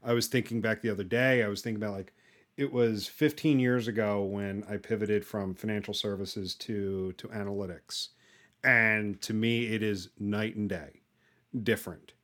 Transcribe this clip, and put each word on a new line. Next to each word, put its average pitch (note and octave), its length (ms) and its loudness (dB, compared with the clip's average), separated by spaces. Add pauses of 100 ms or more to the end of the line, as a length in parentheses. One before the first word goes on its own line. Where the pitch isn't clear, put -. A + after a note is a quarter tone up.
I A#2 120 2
was A#2 120 2
thinking A#2 340 0
back G#2+ 220 0
the A#2 80 0
other G2+ 140 -2
day, B2 400 4
I G#2 40 0
was G2+ 140 -4
thinking G#2+ 200 -4
about, G#2 140 -4
like, G2 160 -10 (440)
it C#3 160 -2
was A2+ 340 2
fifteen D3 540 4
years B2 260 4
ago G#2 380 0
when G2+ 440 -4
I G#2 100 -4
pivoted G#2 480 0
from F#2+ 280 -4
financial G#2+ 380 -4
services G2 640 -4
to, G2 640 -4
to - 100 -14
analytics. G2+ 800 -8 (560)
And A2 580 4
to A2 120 -6
me, A#2 320 2
it A2 160 0
is G2+ 260 -2 (100)
night G#2+ 380 -2
and G#2+ 120 -2
day E2+ 340 -8 (600)
different. G2 500 -2 (120)